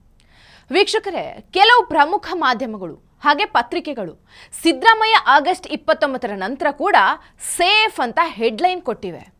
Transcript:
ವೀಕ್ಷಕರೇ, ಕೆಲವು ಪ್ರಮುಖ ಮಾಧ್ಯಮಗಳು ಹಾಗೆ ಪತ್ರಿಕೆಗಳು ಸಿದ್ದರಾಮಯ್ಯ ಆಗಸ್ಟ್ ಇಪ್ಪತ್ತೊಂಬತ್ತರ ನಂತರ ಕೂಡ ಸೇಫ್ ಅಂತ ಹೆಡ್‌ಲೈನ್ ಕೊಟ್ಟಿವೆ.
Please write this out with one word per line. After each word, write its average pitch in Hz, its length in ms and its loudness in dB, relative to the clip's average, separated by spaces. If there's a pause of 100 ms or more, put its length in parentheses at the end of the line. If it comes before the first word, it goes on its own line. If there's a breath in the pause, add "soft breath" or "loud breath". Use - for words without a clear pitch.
(720 soft breath)
ವೀಕ್ಷಕರೇ, 370 800 -2
ಕೆಲವು 440 360 4
ಪ್ರಮುಖ 311 480 0
ಮಾಧ್ಯಮಗಳು 220 600 -4 (260)
ಹಾಗೆ 294 240 0
ಪತ್ರಿಕೆಗಳು 254 840 -6 (340 loud breath)
ಸಿದ್ದರಾಮಯ್ಯ 440 540 4 (100)
ಆಗಸ್ಟ್ 294 400 2
ಇಪ್ಪತ್ತೊಂಬತ್ತರ 294 680 -2
ನಂತರ 214 360 -6
ಕೂಡ 339 260 0 (600 soft breath)
ಸೇಫ್ 415 440 0
ಅಂತ 240 220 -4
ಹೆಡ್‌ಲೈನ್ 311 600 -2
ಕೊಟ್ಟಿವೆ. 180 580 -10